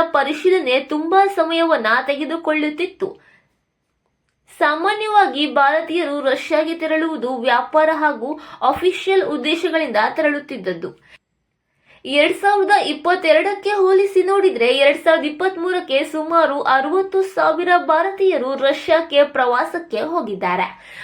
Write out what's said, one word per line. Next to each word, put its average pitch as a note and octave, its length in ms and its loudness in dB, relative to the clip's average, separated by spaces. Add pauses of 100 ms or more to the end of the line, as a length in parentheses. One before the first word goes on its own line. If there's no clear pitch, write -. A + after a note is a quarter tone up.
ಪರಿಶೀಲನೆ D4 800 0
ತುಂಬಾ E4 460 0
ಸಮಯವನ್ನ E4 600 0 (200)
ತೆಗೆದುಕೊಳ್ಳುತ್ತಿತ್ತು. D4+ 1080 -4 (1400)
ಸಾಮಾನ್ಯವಾಗಿ F4 960 0
ಭಾರತೀಯರು D4 640 0
ರಷ್ಯಾಗೆ D4+ 540 -2
ತೆರಳುವುದು D#4 600 -2
ವ್ಯಾಪಾರ B3+ 560 2
ಹಾಗೂ D4 480 -4 (220)
ಅಫಿಷಿಯಲ್ F#4 600 0
ಉದ್ದೇಶಗಳಿಂದ D4+ 720 -2 (200)
ತೆರಳುತ್ತಿದ್ದದ್ದು. A#3 960 -6 (920)
ಎರಡ್ D4 320 2
ಸಾವಿರದ G4+ 340 2
ಇಪ್ಪತ್ತೆರಡಕ್ಕೆ F4 1000 2
ಹೋಲಿಸಿ G4 520 4
ನೋಡಿದ್ರೆ F4 540 2
ಎರಡ್ C#4+ 220 4
ಸಾವಿರದ D#4+ 260 2
ಇಪ್ಪತ್ಮೂರಕ್ಕೆ E4+ 800 -2
ಸುಮಾರು D#4 560 0
ಅರವತ್ತು F#4 640 0
ಸಾವಿರ E4 540 0
ಭಾರತೀಯರು E4+ 800 0
ರಷ್ಯಾಕ್ಕೆ C#4+ 680 2
ಪ್ರವಾಸಕ್ಕೆ B3+ 760 -2
ಹೋಗಿದ್ದಾರೆ. G3+ 800 -4 (220)